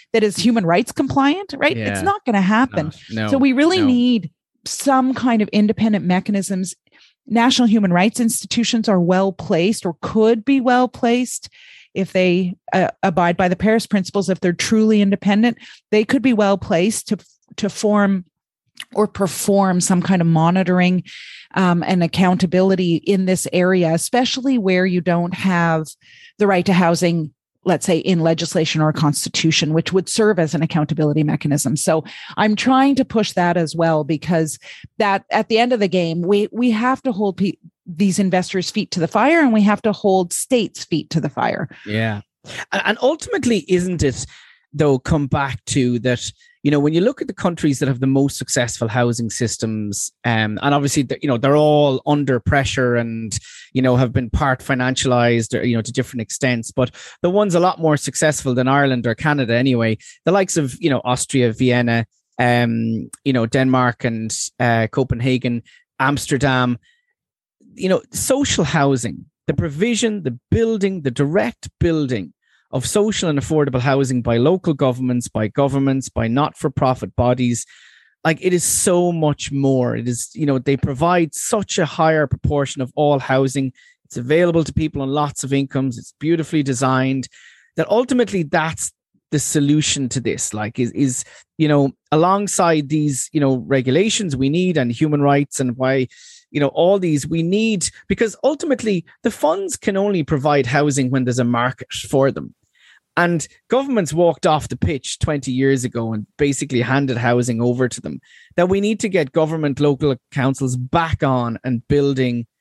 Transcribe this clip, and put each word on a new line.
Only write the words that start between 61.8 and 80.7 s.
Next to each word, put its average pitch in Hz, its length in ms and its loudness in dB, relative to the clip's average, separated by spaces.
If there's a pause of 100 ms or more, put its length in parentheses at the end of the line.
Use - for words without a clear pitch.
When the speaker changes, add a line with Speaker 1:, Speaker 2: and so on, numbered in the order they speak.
Speaker 2:
um, 113 680 0 (160)
you 139 80 0
know, 120 140 0
Denmark 127 580 0
and, 113 320 -4 (220)
uh, 113 320 2
Copenhagen, 123 720 -2 (380)
Amsterdam, 131 760 0 (960)
you - 140 -4
know, 185 140 2 (100)
social 262 520 0
housing, 139 600 -2 (220)
the 151 80 -2
provision, 202 680 -2
the 123 140 -6 (120)
building, 202 520 0
the 135 100 -2
direct 165 560 -2 (100)
building 135 560 -2 (360)
of 131 160 -4
social 208 440 0
and 143 80 0
affordable 139 420 0
housing 131 400 0
by 117 160 0
local 160 380 2
governments, 127 520 0
by 110 220 -4
governments, 135 600 0
by 113 180 -2
not-for-profit 131 880 -2
bodies. 123 480 0 (600)
Like, 160 180 2
it 185 100 2
is 175 100 0
so 175 480 2
much 156 400 -2
more. 135 460 0
It 117 100 -6
is, 123 280 -6
you 156 100 -4
know, 135 140 0
they 139 180 0